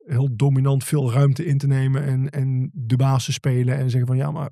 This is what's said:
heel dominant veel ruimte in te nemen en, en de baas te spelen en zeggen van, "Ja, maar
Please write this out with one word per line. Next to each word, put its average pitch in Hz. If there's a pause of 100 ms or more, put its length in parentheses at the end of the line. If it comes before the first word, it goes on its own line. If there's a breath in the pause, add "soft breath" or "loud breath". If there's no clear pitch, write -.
heel 135
dominant 135
veel 131
ruimte 143
in 143
te 143
nemen 135
en, 135
en 131
de 123
baas 131
te -
spelen 127
en 131
zeggen 123
van, 127
"Ja, 139
maar 151